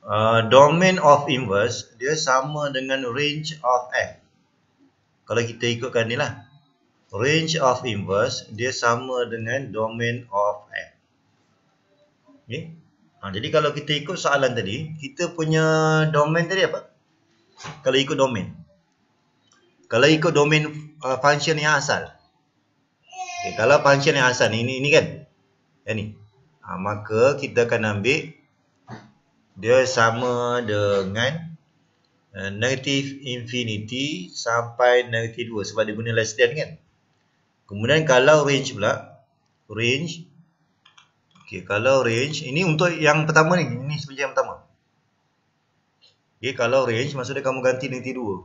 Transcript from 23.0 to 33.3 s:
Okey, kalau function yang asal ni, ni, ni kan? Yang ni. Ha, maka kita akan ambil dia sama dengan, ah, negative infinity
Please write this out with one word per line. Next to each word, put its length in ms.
Okey, 160
kalau 240
function 320
yang 160
asal 240
ni, 80
ni, 240
ni 80
kan? 320
Yang 80
ni. 80
Ha, 160
maka 640
kita 240
akan 320
ambil 400
dia 320
sama 720
dengan, 960
ah, 160
negative 720
infinity 1040